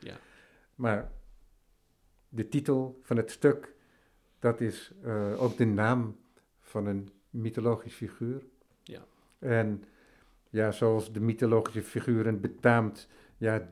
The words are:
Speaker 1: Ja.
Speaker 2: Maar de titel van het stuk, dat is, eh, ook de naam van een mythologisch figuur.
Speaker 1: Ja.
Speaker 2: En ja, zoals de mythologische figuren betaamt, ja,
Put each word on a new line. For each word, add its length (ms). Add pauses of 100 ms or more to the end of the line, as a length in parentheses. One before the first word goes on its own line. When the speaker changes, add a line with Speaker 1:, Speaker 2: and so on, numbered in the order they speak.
Speaker 1:
Ja. 180 (560)
Speaker 2:
Maar 360 (1200)
de 200
titel 540
van 140
het 140
stuk, 440 (640)
dat 220
is, 300 (140)
eh, 380
ook 140
de 100
naam 500 (440)
van 260
een 220 (220)
mythologisch 640
figuur. 480 (400)
Speaker 1:
Ja. 220 (340)
Speaker 2:
En 460 (640)
ja, 220
zoals 400
de 80
mythologische 640
figuren 580
betaamt, 680 (280)
ja, 360